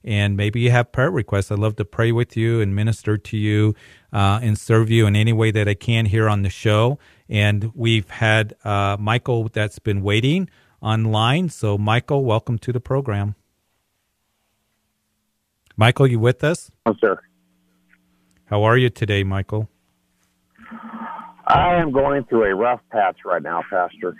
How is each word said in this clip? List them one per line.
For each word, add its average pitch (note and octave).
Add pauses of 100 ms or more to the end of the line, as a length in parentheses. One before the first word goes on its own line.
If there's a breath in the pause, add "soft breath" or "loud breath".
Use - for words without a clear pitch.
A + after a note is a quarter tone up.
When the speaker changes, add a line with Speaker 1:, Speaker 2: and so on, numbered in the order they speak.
Speaker 1:
and G2+
maybe G#2+
you A#2+
have A#2+
prayer C3+
requests. G#2
I'd G#2
love G#2+
to G#2
pray A#2
with A#2
you A2+
and G2
minister G#2+
to -
you, G#2+ (380 loud breath)
uh, G2+
and G#2+
serve A2+
you A2+
in G2+
any A2
way A2
that G#2
I G#2
can A2+
here A2
on G2+
the F#2+
show. A2+ (280 soft breath)
And G#2
we've A2+
had, G#2+ (100)
uh, G2+
Michael A2+
that's G#2+
been G2+
waiting B2+ (320 soft breath)
online. A2
So, G#2
Michael, A#2+
welcome A2+
to -
the B2
program. G#2 (2500)
Michael, B2
you A#2+
with B2
us? D#3+ (160)
Speaker 2:
Yes, A2
sir. A2 (1300)
Speaker 1:
How G#2
are A2+
you B2+
today, G2+
Michael? G2 (1800 loud breath)
Speaker 2:
I F3
am D#3+
going C#3
through A2+
a F#2+
rough A#2 (100)
patch G2
right F2
now, E2
Pastor. F2+